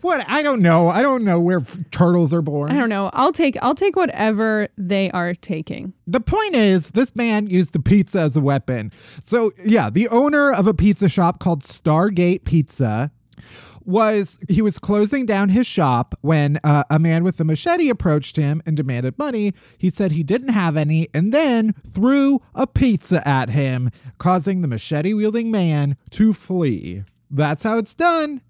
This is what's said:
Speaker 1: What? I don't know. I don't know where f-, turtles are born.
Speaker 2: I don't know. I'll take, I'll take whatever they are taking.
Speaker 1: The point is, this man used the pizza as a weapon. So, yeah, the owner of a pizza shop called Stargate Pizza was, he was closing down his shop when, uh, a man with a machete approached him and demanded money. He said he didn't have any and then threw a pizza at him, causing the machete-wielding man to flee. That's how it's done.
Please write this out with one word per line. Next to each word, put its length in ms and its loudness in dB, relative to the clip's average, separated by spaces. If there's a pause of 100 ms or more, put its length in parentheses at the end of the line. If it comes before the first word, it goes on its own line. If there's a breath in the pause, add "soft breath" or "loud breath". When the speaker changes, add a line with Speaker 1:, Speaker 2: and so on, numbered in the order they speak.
Speaker 1:
What? 280 0
I 120 2
don't 200 2
know. 260 6
I 140 2
don't 220 2
know 160 2
where 200 2
f-, 180 -8 (140)
turtles 420 2
are 80 0
born. 300 -4
Speaker 2:
I 80 0
don't 100 0
know. 240 -2
I'll 200 2
take, 280 0
I'll 140 0
take 200 0
whatever 800 0
they 340 -2
are 220 -4
taking. 600 -10 (140)
Speaker 1:
The 140 -2
point 340 -2
is, 360 2
this 240 0
man 320 -2
used 260 0
the 60 -2
pizza 420 2
as 160 0
a 40 2
weapon. 500 -2 (300 loud breath)
So, 300 -2 (120)
yeah, 260 2
the 180 0
owner 440 2
of 160 2
a 60 2
pizza 360 2
shop 300 0
called 240 -2
Stargate 840 0
Pizza 680 0 (720 loud breath)
was, 640 0
he 140 2
was 180 0
closing 460 0
down 240 0
his 180 2
shop 540 0
when, 420 0
uh, 260 2
a 80 2
man 280 2
with 160 -2
a 20 0
machete 460 0
approached 480 -2
him 280 -2
and 120 -2
demanded 420 -4
money. 340 -2 (240 soft breath)
He 120 0
said 240 -2
he 100 -2
didn't 260 -2
have 280 0
any 360 0
and 200 0
then 420 2 (160)
threw 500 2 (140 soft breath)
a 120 0
pizza 600 0
at 220 0
him, 420 -2 (260 loud breath)
causing 440 0
the 80 -2
machete-wielding 840 -2
man 460 0 (140)
to 200 4
flee. 720 -4 (260)
That's 340 -2
how 140 -2
it's 180 -6
done. 540 -2